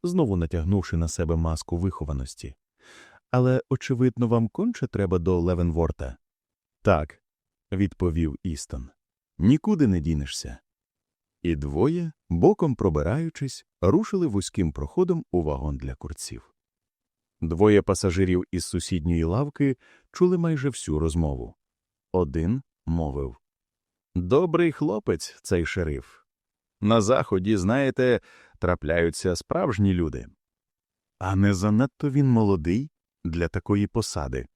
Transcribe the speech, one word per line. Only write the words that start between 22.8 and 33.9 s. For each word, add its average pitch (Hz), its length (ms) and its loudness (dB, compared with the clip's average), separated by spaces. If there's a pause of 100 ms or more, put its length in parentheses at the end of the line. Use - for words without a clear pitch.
мовив: 71 520 -4 (800)
"Добрий 156 560 2
хлопець - 720 -4
цей 87 240 0
шериф. 78 600 -8 (560)
На 110 200 4
заході, 101 560 2
знаєте, 127 640 2 (380)
трапляються 85 760 0
справжні 107 580 0
люди". 76 340 -2 (920)
"А 95 160 -2
не 101 180 4
занадто 107 560 0
він 139 180 2
молодий 107 640 2 (320)
для 85 240 -2
такої 101 400 -2
посади?" 65 680 -6